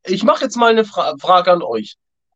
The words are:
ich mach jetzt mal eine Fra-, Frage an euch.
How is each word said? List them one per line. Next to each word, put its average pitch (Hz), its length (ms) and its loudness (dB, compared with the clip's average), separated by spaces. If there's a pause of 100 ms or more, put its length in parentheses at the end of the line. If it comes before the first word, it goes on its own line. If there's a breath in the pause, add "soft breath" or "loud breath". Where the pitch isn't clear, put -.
ich 202 200 -4
mach 302 160 0
jetzt 254 160 -8
mal 233 140 4
eine 220 140 2
Fra-, 165 340 -6
Frage 180 340 2
an 175 100 0
euch. 113 340 -8 (400)